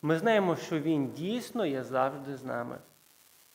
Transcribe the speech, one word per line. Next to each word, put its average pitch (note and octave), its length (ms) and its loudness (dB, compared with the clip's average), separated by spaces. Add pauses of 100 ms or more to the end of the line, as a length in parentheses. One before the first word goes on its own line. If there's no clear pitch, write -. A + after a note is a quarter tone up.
ми D#3 160 2
знаємо, G3 380 4
що D#3+ 240 -2
Він C#3+ 320 2
дійсно G#3+ 540 -4
є C3+ 180 -2
завжди C3+ 540 -2
з B2 60 -14
нами. B2 340 -6 (760)